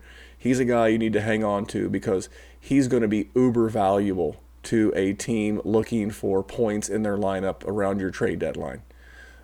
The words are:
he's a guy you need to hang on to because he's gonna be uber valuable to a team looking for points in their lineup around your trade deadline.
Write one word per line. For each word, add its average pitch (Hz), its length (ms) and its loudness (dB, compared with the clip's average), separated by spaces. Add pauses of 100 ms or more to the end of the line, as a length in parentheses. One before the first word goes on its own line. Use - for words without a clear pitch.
(380)
he's 123 200 2
a 131 60 2
guy 117 240 4
you 113 100 4
need 113 140 0
to 104 80 2
hang 110 240 0
on 101 220 0
to 98 240 -4
because 98 400 -2 (280)
he's 139 300 2
gonna 120 180 2
be 104 280 0
uber 120 340 4
valuable 98 680 0 (260)
to 107 340 2
a 98 160 2
team 107 500 -2
looking 110 480 0
for 98 320 -2
points 107 460 -2
in 107 140 -2
their 101 160 -2
lineup 95 480 -2
around 98 340 -2
your 95 100 -2
trade 95 280 -2
deadline. 78 420 -6 (640)